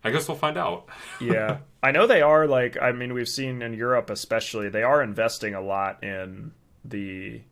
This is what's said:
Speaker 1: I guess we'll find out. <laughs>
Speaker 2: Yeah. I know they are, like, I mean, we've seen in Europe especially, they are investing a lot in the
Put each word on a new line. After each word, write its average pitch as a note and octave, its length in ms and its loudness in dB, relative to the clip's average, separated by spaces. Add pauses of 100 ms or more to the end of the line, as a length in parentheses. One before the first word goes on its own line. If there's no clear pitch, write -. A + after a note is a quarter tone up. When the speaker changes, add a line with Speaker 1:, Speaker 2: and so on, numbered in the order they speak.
Speaker 1:
I A2+ 80 0
guess D#3 160 -2
we'll D3+ 100 -6
find D3+ 200 -2
out. - 280 -4 (180)
<laughs> - 160 -16
Speaker 2:
Yeah. A2+ 380 0 (240)
I C3+ 100 4
know E3+ 160 6
they G#3 140 8
are, D3+ 260 8
like, B2+ 320 2
I B2 120 2
mean, B2 240 -4
we've A#2+ 140 -2
seen B2+ 340 -6
in A#2 100 -6
Europe A#2+ 380 0
especially, G#2+ 580 -4
they G#2+ 140 0
are C#3 180 6
investing A2 540 -2
a F#2+ 60 -6
lot G2 420 -4
in F#2+ 480 -10 (320)
the G2+ 580 -10 (100)